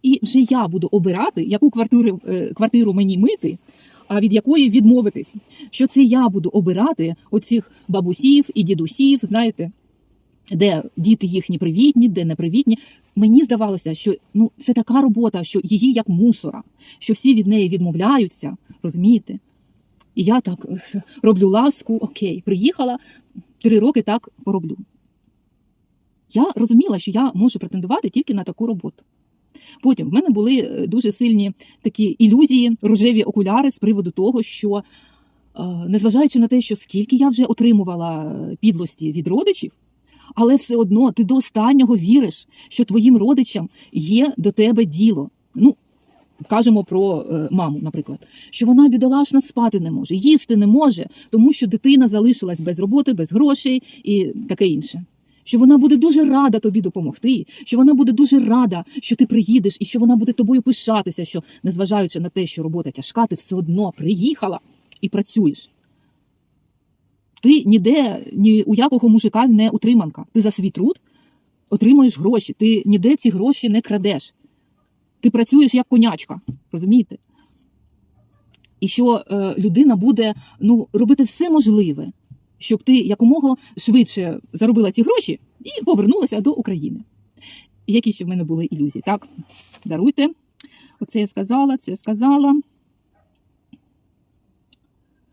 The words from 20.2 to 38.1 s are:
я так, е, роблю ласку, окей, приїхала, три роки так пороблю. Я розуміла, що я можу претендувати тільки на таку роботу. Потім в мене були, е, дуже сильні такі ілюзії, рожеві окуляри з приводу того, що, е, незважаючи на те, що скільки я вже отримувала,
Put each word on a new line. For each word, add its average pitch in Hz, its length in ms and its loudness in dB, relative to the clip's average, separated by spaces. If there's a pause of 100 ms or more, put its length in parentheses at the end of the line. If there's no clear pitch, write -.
я 233 180 0
так, 180 280 -10
е, 190 340 -12 (180)
роблю 196 280 2
ласку, 226 480 -2
окей, 185 480 -8
приїхала, 247 540 -2 (600)
три 226 180 2
роки 240 220 0
так 214 280 -6 (140)
пороблю. 185 340 -6 (1600)
Я 294 220 0
розуміла, 233 440 2
що 196 120 -10
я 247 220 -2
можу 214 260 -2
претендувати 190 500 -6
тільки 262 240 -4
на 196 100 -6
таку 226 240 -8
роботу. 185 360 -10 (800)
Потім 254 280 0
в 160 40 -6
мене 320 160 0
були, 233 300 0
е, - 280 -6
дуже 214 240 -2
сильні 208 420 0 (280)
такі 214 220 -4
ілюзії, 240 800 2
рожеві 214 420 2
окуляри 214 480 -2
з - 80 -10
приводу 202 320 -2
того, 220 320 -2
що, 202 340 -6
е, 202 60 -10 (1040)
незважаючи 220 520 0
на 233 80 4
те, 254 140 0
що 214 140 -6
скільки 208 400 -4
я 277 140 2
вже 240 160 0
отримувала, 180 800 0